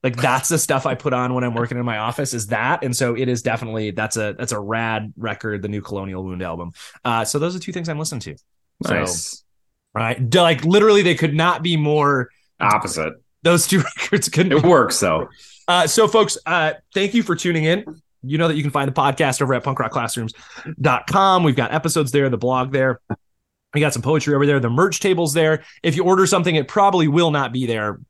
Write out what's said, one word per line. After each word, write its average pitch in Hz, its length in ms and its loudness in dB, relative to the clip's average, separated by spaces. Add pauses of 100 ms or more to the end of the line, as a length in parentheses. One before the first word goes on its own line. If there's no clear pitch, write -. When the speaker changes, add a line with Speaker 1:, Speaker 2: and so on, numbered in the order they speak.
Speaker 1:
Like, 127 120 -2
that's 127 340 0
the 160 100 2
stuff 135 260 -2
I 135 80 -2
put 127 200 -4
on 123 200 -2
when 127 100 -2
I'm 120 120 -4
working 120 240 -4
in 120 60 -4
my 117 120 -4
office 117 380 -6
is 107 120 -6
that. 120 360 -2
And 127 120 -4
so 120 200 -2
it 123 120 -2
is 123 140 -2
definitely, 113 480 -4
that's 107 280 -4
a, 104 200 -4
that's 120 140 -8
a 110 80 -6
rad 110 580 -4
record, 104 460 -6
the 104 40 -6
new 104 140 -6
Colonial 95 420 -8
Wound 92 200 -8
album. 85 300 -10 (300)
Uh, 113 220 -2
so 147 140 -4
those 175 160 -4
are 180 40 -8
two 175 120 -12
things 170 180 -8
I'm 151 80 -6
listening 151 240 -8
to. 73 160 -14 (460)
So, - 100 -2
Speaker 2:
Nice. 85 500 -6 (520)
Speaker 1:
right. 113 340 -2
D-, 180 100 4
like, 165 240 4
literally, 208 380 6
they 175 140 2
could 156 180 0
not 160 300 0
be 175 140 0
more 147 520 2 (300)
Speaker 2:
Opposite. 101 540 0 (280)
Speaker 1:
Those 170 240 4
two 190 140 2
<laughs> - 180 -4
records - 320 -2
couldn't 180 220 2
Speaker 2:
It 147 100 4
Speaker 1:
be 170 80 4
Speaker 2:
works, - 300 6
though. 82 300 0 (380)
Speaker 1:
Uh, 175 200 4
so, 214 200 4
folks, 214 380 2
uh, 160 280 0 (200)
thank 196 220 -2
you 233 80 4
for 170 120 -2
tuning 165 280 -2
in. 180 200 0 (380)
You 139 160 -4
know 165 100 2
that 151 100 0
you 156 40 -2
can 139 100 -2
find 139 160 0
the 135 60 -4
podcast 139 480 0
over 131 140 0
at 120 80 -4
punk 135 160 -4
rock 113 100 -2
classrooms 117 440 -4 (460)
dot 135 280 0
com. 190 360 4
We've 143 120 4
got 120 180 -2
episodes 156 380 -2
there, 139 180 2
the 120 80 -2
blog 127 340 -2
there. 131 280 0 (720)
We 147 80 0
got 147 120 0
some 120 80 -4
poetry 147 320 0
over 139 120 4
there. 143 140 4
The 120 100 0
merch 160 320 0
table's 170 320 2
there. 156 300 2 (200)
If 165 120 0
you 180 80 0
order 185 220 4
something, 175 300 2
it 143 120 0
probably 185 400 4
will 160 240 2
not 139 200 -2
be 127 160 -4
there 107 320 -2 (100)